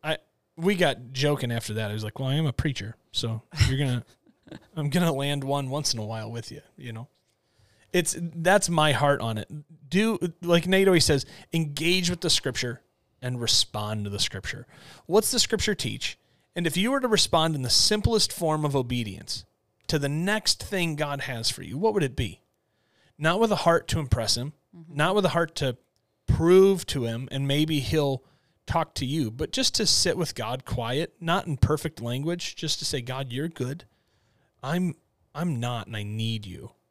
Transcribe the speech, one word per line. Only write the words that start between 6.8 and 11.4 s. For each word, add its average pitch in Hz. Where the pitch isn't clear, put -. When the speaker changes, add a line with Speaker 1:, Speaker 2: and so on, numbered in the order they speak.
Speaker 1:
know? 113
It's, 175
that's 175
my 156
heart 143
on 113
it. 107
Do, 208
like 170
Nate 190
always 175
says, 143